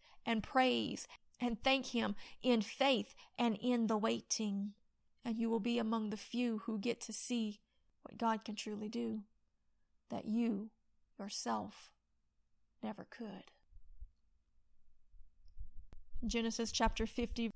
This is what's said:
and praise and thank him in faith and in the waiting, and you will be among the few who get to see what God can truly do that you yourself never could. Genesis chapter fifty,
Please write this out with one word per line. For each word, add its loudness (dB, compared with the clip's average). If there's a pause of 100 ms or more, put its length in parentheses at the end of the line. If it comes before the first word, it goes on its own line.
(260)
and 0
praise 2 (340)
and -2
thank 4
him 0 (260)
in 6
faith 2 (240)
and 4
in 2
the 2
waiting, 0 (520)
and -2
you 2
will 2
be 0
among 0
the -2
few 0
who -2
get 0
to -8
see 0 (420)
what -14
God 2
can -8
truly -6
do -2 (880)
that -6
you 0 (500)
yourself -4 (880)
never -6
could. -12 (2750)
Genesis 2
chapter 4
fifty, 0